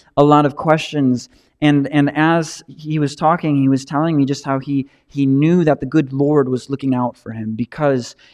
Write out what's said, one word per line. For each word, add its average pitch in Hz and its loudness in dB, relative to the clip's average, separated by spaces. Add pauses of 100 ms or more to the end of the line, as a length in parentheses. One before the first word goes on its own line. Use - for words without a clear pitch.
(160)
a 143 4
lot 147 6
of 143 -2
questions. 147 0 (320)
And, 147 2
and 143 0
as 160 -2
he 156 -6
was 143 -2
talking, 160 0
he 135 4
was 135 2
telling 160 -2
me 139 2
just 139 -6
how 135 -2
he, 135 -4 (200)
he 139 -2
knew 156 2
that 143 2
the 143 -6
good 135 0
Lord 143 2
was 127 -6
looking 135 -2
out 123 -4
for - -16
him 110 -8
because 131 -4 (200)